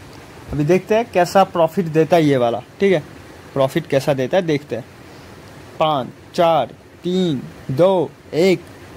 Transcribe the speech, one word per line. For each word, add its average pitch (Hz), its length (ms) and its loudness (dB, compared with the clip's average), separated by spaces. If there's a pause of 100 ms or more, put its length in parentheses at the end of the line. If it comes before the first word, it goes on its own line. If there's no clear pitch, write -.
(520)
अभी 143 120 -2
देखते 180 320 0
हैं 233 160 -2
कैसा 185 320 2
profit 170 420 -2
देता 160 300 0
है 165 100 4
ये 139 120 2
वाला, 117 220 0 (200)
ठीक 196 140 2
है, 151 100 -2 (500)
Profit 135 340 -2
कैसा 139 260 -2
देता 131 240 -2
है 196 60 0
देखते 143 320 -4
हैं। 117 100 -10 (960)
पाँच, 151 280 0 (280)
चार, 165 300 2 (380)
तीन, 180 400 -2 (280)
दो, 170 400 2 (220)
एक 180 280 2 (360)